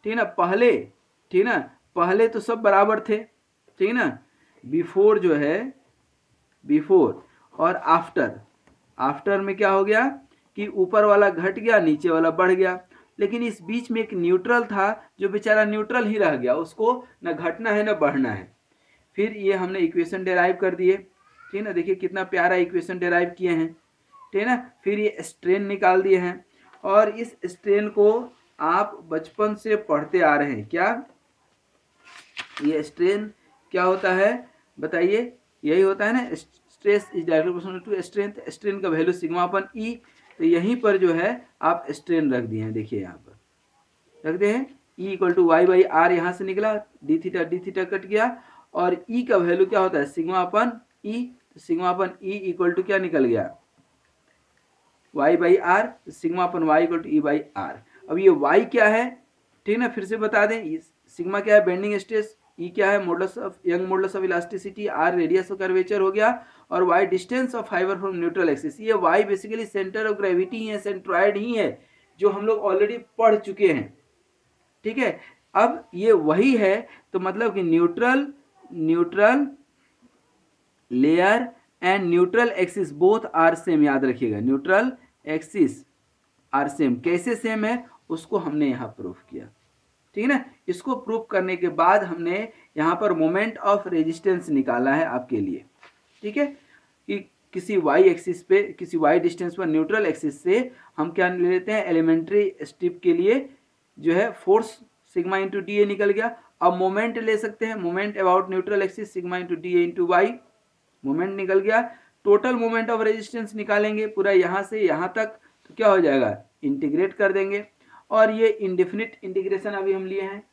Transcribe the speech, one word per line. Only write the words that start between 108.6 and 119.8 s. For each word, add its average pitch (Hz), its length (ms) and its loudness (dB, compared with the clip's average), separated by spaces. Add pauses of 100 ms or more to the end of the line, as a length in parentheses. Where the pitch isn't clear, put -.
axis 202 280 -12
sigma 180 240 -6
into 175 180 -6
D 175 180 -6
A 175 120 4
into 175 240 -2
Y, 180 140 4 (800)
moment 170 320 -4
निकल 190 240 0
गया। 220 300 0 (360)
total 233 360 4
moment 226 280 -2
of 220 180 -2
resistance 214 480 -6
निकालेंगे 214 520 0
पूरा 202 240 0
यहाँ 185 320 2
से 214 180 -6
यहाँ 180 340 0
तक, 220 240 -4 (280)
तो - 60 -20
क्या 220 160 4
हो 190 120 6
जाएगा, 135 360 2 (260)
Integrate 147 500 -2
कर 196 180 2
देंगे, 196 340 -2 (460)
और 214 200 6
ये 220 180 2
indefinite 202 720 -2
integration 190 480 -4
अभी 196 220 -2